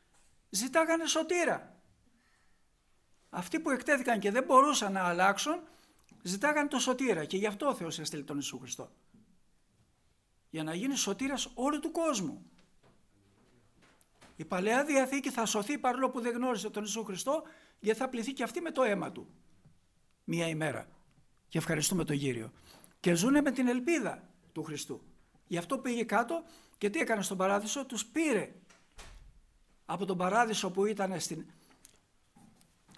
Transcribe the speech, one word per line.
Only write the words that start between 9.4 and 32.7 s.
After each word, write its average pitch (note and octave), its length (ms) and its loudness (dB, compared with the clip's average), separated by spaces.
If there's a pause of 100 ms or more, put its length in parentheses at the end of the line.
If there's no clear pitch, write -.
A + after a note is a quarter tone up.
Για D#3+ 120 -6
να D#3 120 -4
γίνει B3 220 -2
σωτήρας B3 580 -2
όλου C#4+ 260 0
του D#4 100 -4
κόσμου. C#4+ 600 -2 (1900)
Η D#3 80 -12
Παλαιά G#3 400 2
Διαθήκη C4+ 460 2
θα A3+ 160 0
σωθεί A3 320 0
παρόλο B3+ 320 0
που C4 100 -6
δεν A#3 120 -2
γνώρισε A#3+ 380 -2
τον G#3 120 -6
Ιησού G#3+ 220 -6
Χριστό, B3 380 -2 (380)
γιατί A3 180 0
θα C4 100 -2
πληθεί B3 240 -6
και - 100 -4
αυτή A#3 180 -4
με E4 100 -6
το C4+ 120 0
αίμα G3 300 0
Του. - 160 -14 (960)
Μία E3 240 -2
ημέρα. D3+ 380 -4 (640)
Και - 80 -2
ευχαριστούμε D#3 460 0
τον C#3+ 140 0
Κύριο. A#2+ 340 -4 (480)
Και F3 140 4
ζούνε B3 260 4
με C#4+ 100 2
την B3+ 180 2
ελπίδα B3 600 0 (240)
του D#3+ 100 -6
Χριστού. D3 400 -8 (440)
Γι' E3+ 100 -4
αυτό F3 220 -2
πήγε A#3 260 -2
κάτω A#3+ 400 0 (340)
και G#3 120 0
τι G#3 80 -2
έκανε A3+ 240 0
στον F#3+ 140 -4
παράδεισο; G#3 500 0
Τους A#3+ 200 -6
πήρε C#4 460 0 (1300)
από F3 200 -4
τον F#3 120 0
παράδεισο G3+ 540 2
που F#3+ 160 2
ήταν G3 340 -2
στην, - 260 -6 (1500)